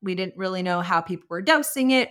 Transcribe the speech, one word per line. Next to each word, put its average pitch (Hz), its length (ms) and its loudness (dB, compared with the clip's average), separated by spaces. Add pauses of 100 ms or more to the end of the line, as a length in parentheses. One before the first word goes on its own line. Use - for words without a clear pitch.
We 190 100 -2
didn't 180 240 -6
really 185 240 -4
know 180 200 0
how 185 200 2
people 180 260 -6
were 175 140 -6
dosing 285 480 2
it. 262 220 4